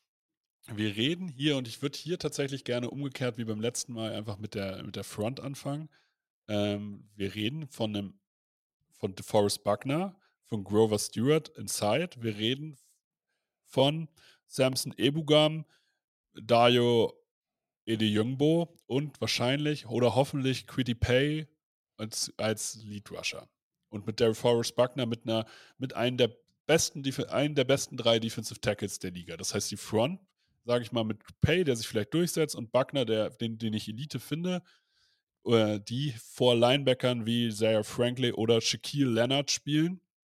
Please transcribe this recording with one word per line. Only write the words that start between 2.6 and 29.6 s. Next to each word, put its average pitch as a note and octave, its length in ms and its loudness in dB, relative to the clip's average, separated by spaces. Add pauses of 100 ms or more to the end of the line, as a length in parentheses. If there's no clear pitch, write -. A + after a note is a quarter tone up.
gerne A#2+ 240 -2
umgekehrt C3 480 -6
wie A#2+ 80 -6
beim A2 160 -4
letzten A#2+ 320 -4
Mal A2 200 -8
einfach G#2 260 -8
mit G#2+ 160 -12
der, G2 280 -6
mit - 140 -12
der G2+ 80 -8
Front A2+ 360 -6
anfangen. C#3+ 500 -8 (580)
Ähm, G#2 640 -2
wir G2 200 -6
reden C3 340 -4
von G#2+ 260 -4
einem, G2+ 240 -6 (760)
von G2 220 -6
DeForest - 480 2
Buckner, C#3+ 560 -2 (280)
von G#2 180 -8
Grover G#2 340 4
Stewart D3 520 0
inside. A#2 680 -2
Wir A2+ 200 -4
reden C3+ 400 -4 (880)
von D3+ 420 2 (380)
Samson C3 500 -2
Ebugam, D3+ 680 2 (720)
Dayo A#2+ 800 4 (720)
Edeyungbo B2 920 2 (100)
und C#3+ 340 -4
wahrscheinlich C#3+ 640 0
oder A2+ 300 2
hoffentlich C3 500 2
Kwity B2 300 -2
Paye D3 500 2 (500)
als, - 400 -8
als G#2+ 460 -4
Lead G#2 300 -14
Rusher. - 360 -8 (420)
Und G#2 160 -10
mit A2 120 -4
DeForest A#2 560 2
Buckner B2 320 0
mit A2+ 180 -6
einer, A2+ 220 -2 (320)
mit B2+ 160 -8
einem B2 220 0
der A#2+ 200 2 (300)
besten D#3+ 380 2
Def-, C3+ 240 -4
einen D3 260 0
der C#3 100 2
besten C3+ 320 0
drei A#2 220 4
Defensive A2+ 420 -6
Tackles G#2 380 -2
der F#2 140 -8
Liga. F2 240 -12
Das - 180 -6
heißt, G#2 160 -2